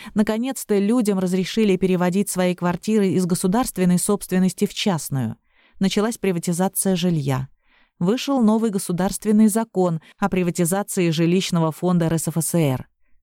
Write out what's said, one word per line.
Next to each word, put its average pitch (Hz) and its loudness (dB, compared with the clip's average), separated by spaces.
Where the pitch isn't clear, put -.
Наконец-то 220 -2
людям 202 2
разрешили 185 0
переводить 180 0
свои 180 0
квартиры 190 0
из 180 0
государственной 180 0
собственности 185 -2
в - -2
частную. 139 -4
Началась 208 0
приватизация 185 -2
жилья. 143 -2
Вышел 247 0
новый 220 2
государственный 196 0
закон 185 0
о 202 0
приватизации 180 0
жилищного 165 2
фонда 175 0
Р 160 2
С 160 -4
Ф 156 -4
С - -2
Р, 143 0